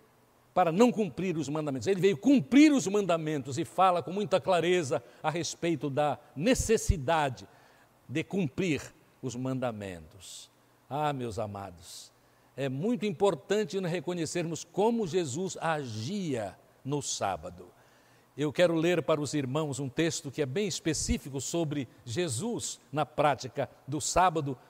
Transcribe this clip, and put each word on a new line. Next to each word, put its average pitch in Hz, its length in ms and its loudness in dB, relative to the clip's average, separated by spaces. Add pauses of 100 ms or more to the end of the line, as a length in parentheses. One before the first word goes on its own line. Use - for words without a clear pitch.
(540)
para 175 180 4
não 226 180 6
cumprir 175 460 -2
os 156 100 -4
mandamentos, 143 400 -4
ele 185 140 0
veio 196 160 4
cumprir 277 560 6
os 226 140 2
mandamentos 160 720 0
e 156 80 -2
fala 180 360 4
com 175 100 -10
muita 190 280 0
clareza 165 640 2 (180)
a 156 60 -2
respeito 156 600 -2
da 143 280 0 (160)
necessidade 156 1120 2 (600)
de 151 160 -2
cumprir 175 560 -2 (400)
os 120 160 -8
mandamentos. 104 1120 -8 (380)
Ah, 147 240 -2
meus 120 260 -6
amados, 98 720 -10 (460)
é 135 100 -4
muito 165 380 -2
importante 196 720 0
nós 180 140 -2
reconhecermos 170 720 -4
como 220 420 0
Jesus 170 540 -2
agia 139 1000 -4 (240)
no 139 200 -4
sábado. 90 640 -6 (680)
Eu 143 160 -2
quero 170 240 4
ler 165 260 2
para 156 180 2
os 147 140 -4
irmãos 143 460 -2
um 143 80 -4
texto 151 420 -2
que 156 100 -4
é 143 60 0
bem 185 220 -2
específico 147 720 -4
sobre 147 480 -2 (160)
Jesus 160 720 -4 (140)
na 147 120 0
prática 139 640 0 (180)
do 143 140 -4
sábado, 160 560 2 (140)